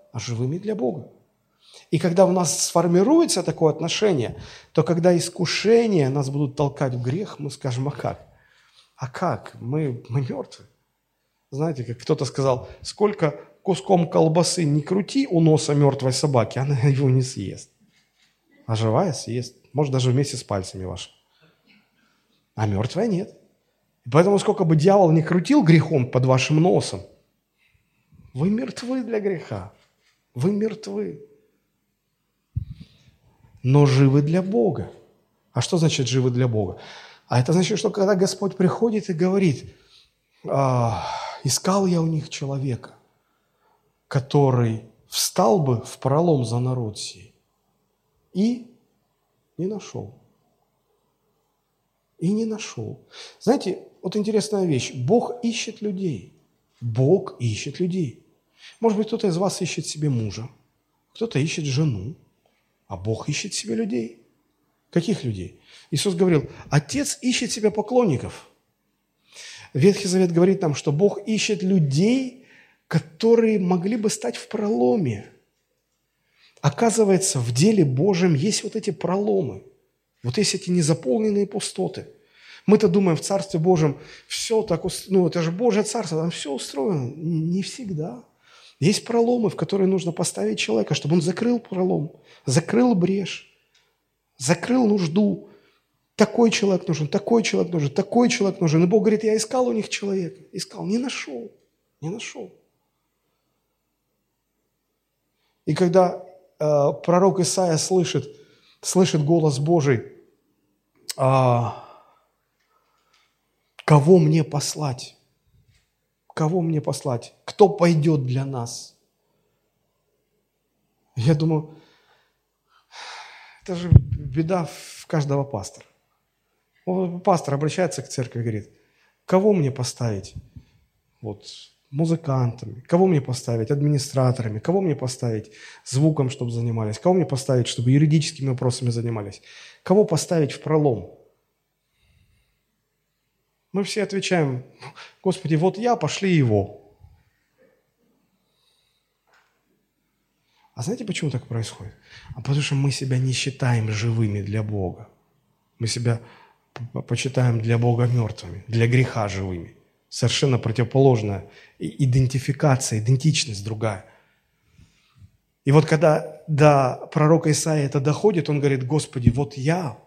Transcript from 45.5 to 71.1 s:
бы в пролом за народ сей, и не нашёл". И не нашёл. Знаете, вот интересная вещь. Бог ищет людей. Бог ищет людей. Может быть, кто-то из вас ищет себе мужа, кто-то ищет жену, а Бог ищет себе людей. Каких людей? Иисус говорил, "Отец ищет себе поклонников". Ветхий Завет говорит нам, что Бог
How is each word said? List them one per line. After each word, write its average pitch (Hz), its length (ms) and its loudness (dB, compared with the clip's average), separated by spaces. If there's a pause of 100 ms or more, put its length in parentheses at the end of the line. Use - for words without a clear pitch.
бы 127 240 0
в - 160 -18
пролом 143 460 0
за 117 140 -4
народ 123 400 -4
сей, - 360 -16 (1000)
и 233 320 -2 (920)
не 170 100 -6
нашёл". 123 480 -10 (2000)
И 170 140 -2
не 220 120 -2
нашёл. 160 560 -10 (400)
Знаете, - 380 0 (240)
вот 185 140 -6
интересная 208 500 0
вещь. 135 280 0
Бог 143 480 0
ищет 226 380 -6
людей. 185 540 -6 (460)
Бог 131 600 0
ищет 117 400 -4
людей. 175 460 -4 (540)
Может 220 180 2
быть, 214 80 -2
кто-то 214 200 -4
из 170 120 0
вас 190 240 -2
ищет - 240 -6
себе 151 240 -4
мужа, 110 380 -4 (640)
кто-то 226 240 -4
ищет 160 260 -2
жену, 131 520 -2 (720)
а 98 120 -12
Бог 110 320 -4
ищет 180 240 -8
себе 202 220 -6
людей. - 500 -6 (640)
Каких 170 340 -2
людей? 92 360 -8 (300)
Иисус 180 240 -2
говорил, 170 360 2 (180)
"Отец - 540 -2
ищет 240 280 -2
себе 214 200 0
поклонников". 208 800 -2 (1200)
Ветхий 185 360 4
Завет 180 240 2
говорит 185 300 4
нам, 156 120 0
что - 160 -2
Бог 190 380 2